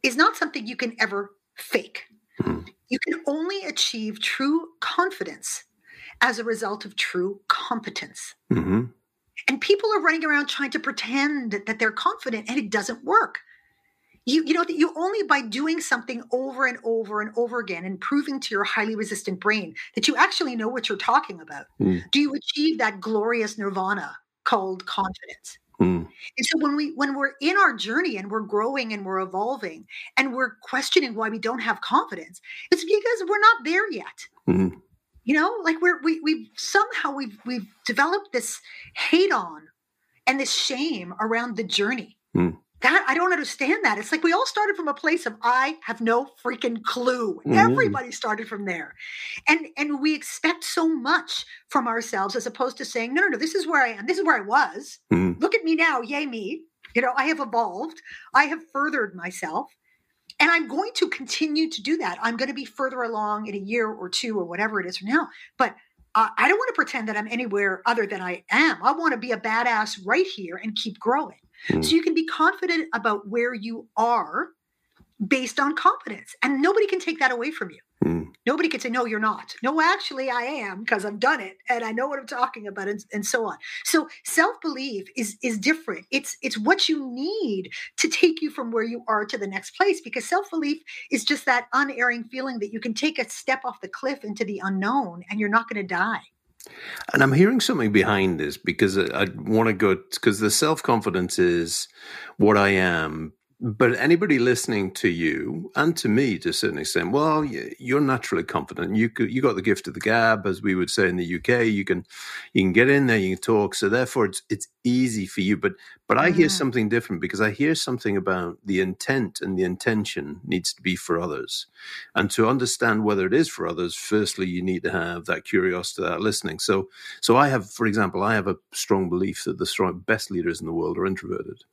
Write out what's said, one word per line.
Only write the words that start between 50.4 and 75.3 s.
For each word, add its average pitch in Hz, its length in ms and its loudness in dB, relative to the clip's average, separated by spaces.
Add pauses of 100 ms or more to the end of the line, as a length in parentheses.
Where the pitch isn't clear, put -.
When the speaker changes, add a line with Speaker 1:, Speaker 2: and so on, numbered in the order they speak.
Speaker 1:
so 330 240 0
much 320 580 0 (220)
from 247 200 0
ourselves 226 480 -2
as 254 120 -2
opposed 254 300 -2
to 262 80 -8
saying, 240 280 -4
"No, 339 80 2
no, 403 60 4
no, 269 100 0
this 320 160 -4
is 349 140 0
where 302 180 4
I 240 40 -4
am. 214 180 -8
This 339 100 2
is 359 80 0
where 311 100 6
I 208 80 -2
was. 240 540 0 (160)
Speaker 2:
Mm. 87 260 2
Speaker 1:
Look 339 140 2
at 440 100 2
me 330 120 2
now. 311 260 2
Yay, 285 240 -4
me. 233 380 -8 (320)
You 240 80 4
know, 247 120 0
I 262 100 2
have 320 140 0
evolved. 233 600 -4 (320)
I 285 120 6
have 320 180 -6 (100)
furthered 277 400 0
myself. 180 580 -6 (680)
And 294 100 6
I'm 330 180 2
going 320 280 -4
to 339 120 2
continue 311 600 -2
to 226 140 -10
do 302 140 0
that. 185 220 -4
I'm 233 160 -2
gonna 262 200 -4
be 269 100 -8
further 262 380 -4
along 214 420 -4
in 202 80 -8
a 202 60 -6
year 214 300 -2
or 214 200 -10
two 220 300 -2
or 180 60 -2
whatever 202 340 -2
it 175 80 -4
is 185 100 -8
from 196 120 -8
now. 302 180 2 (320)
But, - 160 2 (400)
uh, 220 200 6
I 262 120 4
don't 381 100 6
wanna 494 160 -2
pretend 269 360 -2
that 214 80 -4
I'm 208 100 -4
anywhere 202 580 0
other 233 220 2
than 202 160 -6
I 180 260 -6
am. 254 320 4
I 226 120 4
wanna 320 240 0
be 240 160 -4
a 214 40 -2
badass 220 640 0
right 262 220 4
here 185 380 -10
and 214 120 -6
keep 220 240 -6
growing." - 380 0 (320)
Speaker 2:
Mm. - 160 2
Speaker 1:
So 320 100 4
you 330 60 6
can 330 140 0
be 330 100 2
confident 339 640 2
about 208 360 0
where 233 260 0
you 226 420 -10
are 233 540 2 (800)
based 254 320 0